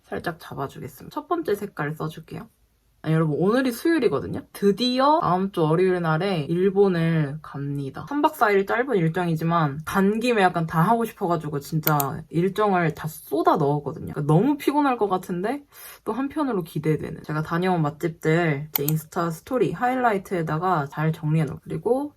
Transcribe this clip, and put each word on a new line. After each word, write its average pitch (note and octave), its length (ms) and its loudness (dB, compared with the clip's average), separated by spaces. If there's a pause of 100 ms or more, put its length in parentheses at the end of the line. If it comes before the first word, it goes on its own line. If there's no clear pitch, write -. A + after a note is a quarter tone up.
살짝 F3 360 -8
잡아주겠습니다. - 760 -12
첫 D4 140 -10
번째 E4 260 0
색깔 F3+ 400 -6
써줄게요. - 520 -10 (560)
아니, D#3 120 0
여러분 D#3+ 240 2
오늘이 A#3+ 340 2
수요일이거든요? A#3+ 680 0 (100)
드디어 B3 720 2
다음 F#3+ 300 0
주 F3 100 0
월요일 F3 400 2
날에 E3 400 0
일본을 E3+ 1000 2
갑니다. C#3+ 680 -8
삼 D4 100 0
박 D#4 140 2
사 A3 160 4
일 G3 160 4
짧은 A#3+ 280 0
일정이지만 E3 920 0
간 G3+ 340 2
김에 A3+ 220 2
약간 F3 240 2
다 E3 160 2
하고 A3+ 240 4
싶어가지고 D#3+ 540 -4
진짜 D3+ 680 0
일정을 F#3 680 2
다 - 140 -8
쏟아 D#4+ 480 0
넣었거든요. D3 560 -2
그러니까 D3+ 180 -2
너무 B3 280 4
피곤할 C#4+ 400 0
것 G#3 100 0
같은데 F#3 560 -2 (400)
또 - 80 -6
한편으로 C4+ 500 -2
기대되는. D3+ 600 -4
제가 D3+ 180 -4
다녀온 E3+ 400 0
맛집들 D#3 920 0
제 C#3+ 120 -2
인스타 D#3+ 460 0
스토리 G3 420 0
하이라이트에다가 F3+ 1160 0
잘 D#3+ 200 0
정리해놓을게요. D#3 540 0
그리고 B3+ 520 -2